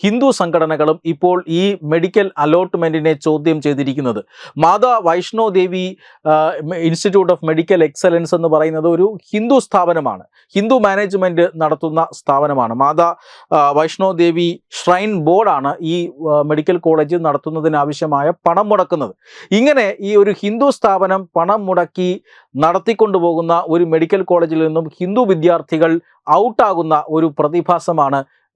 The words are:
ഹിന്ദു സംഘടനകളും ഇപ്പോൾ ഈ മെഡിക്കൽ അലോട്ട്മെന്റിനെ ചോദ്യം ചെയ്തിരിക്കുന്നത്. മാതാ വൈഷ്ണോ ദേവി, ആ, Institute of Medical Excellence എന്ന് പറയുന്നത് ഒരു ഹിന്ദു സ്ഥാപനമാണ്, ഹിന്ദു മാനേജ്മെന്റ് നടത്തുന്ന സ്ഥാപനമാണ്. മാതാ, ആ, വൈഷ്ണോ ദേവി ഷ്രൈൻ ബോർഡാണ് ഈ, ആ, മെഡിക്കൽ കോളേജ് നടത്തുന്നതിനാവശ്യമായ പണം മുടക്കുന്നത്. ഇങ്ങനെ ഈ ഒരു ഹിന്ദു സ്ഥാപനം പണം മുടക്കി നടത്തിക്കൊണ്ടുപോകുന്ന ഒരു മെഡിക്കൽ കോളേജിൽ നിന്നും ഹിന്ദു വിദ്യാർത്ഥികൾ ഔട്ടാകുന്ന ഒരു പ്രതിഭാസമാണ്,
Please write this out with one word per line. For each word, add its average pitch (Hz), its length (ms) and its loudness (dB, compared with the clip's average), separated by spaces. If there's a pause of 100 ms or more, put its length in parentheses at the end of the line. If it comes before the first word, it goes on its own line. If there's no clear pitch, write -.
ഹിന്ദു 247 260 2
സംഘടനകളും 160 720 0
ഇപ്പോൾ 180 440 0
ഈ 185 340 0
മെഡിക്കൽ 180 560 0
അലോട്ട്മെന്റിനെ 160 720 0
ചോദ്യം 156 480 -2
ചെയ്തിരിക്കുന്നത്. 135 640 -4 (340)
മാതാ 214 460 2
വൈഷ്ണോ 180 440 -2
ദേവി, 185 480 -2 (300)
ആ, 156 240 2 (380)
Institute 180 420 0
of 180 80 2 (120)
Medical 165 360 2
Excellence 170 480 0
എന്ന് 165 140 0
പറയുന്നത് 156 400 0
ഒരു 180 300 0 (140)
ഹിന്ദു 233 260 2
സ്ഥാപനമാണ്, 165 640 -2 (320)
ഹിന്ദു 214 200 0
മാനേജ്മെന്റ് 190 800 0
നടത്തുന്ന 160 560 -2
സ്ഥാപനമാണ്. 139 640 -2
മാതാ, 156 400 2 (380)
ആ, 147 180 4
വൈഷ്ണോ 160 420 0
ദേവി 170 480 0 (100)
ഷ്രൈൻ 196 440 0
ബോർഡാണ് 160 680 0
ഈ, 170 280 -4
ആ, 151 340 -2
മെഡിക്കൽ 151 340 0
കോളേജ് 160 400 0
നടത്തുന്നതിനാവശ്യമായ 151 1120 -2
പണം 180 380 0
മുടക്കുന്നത്. 175 460 -2 (360)
ഇങ്ങനെ 220 500 2
ഈ 202 160 0
ഒരു 202 220 4
ഹിന്ദു 233 320 0
സ്ഥാപനം 190 640 0
പണം 196 300 0
മുടക്കി 180 560 -2 (340)
നടത്തിക്കൊണ്ടുപോകുന്ന 175 1120 0
ഒരു 170 200 0
മെഡിക്കൽ 165 360 0
കോളേജിൽ 165 440 0
നിന്നും 160 240 -4 (100)
ഹിന്ദു 190 200 -2
വിദ്യാർത്ഥികൾ 165 800 0 (300)
ഔട്ടാകുന്ന 180 800 2
ഒരു 160 300 0
പ്രതിഭാസമാണ്, 156 840 0 (320)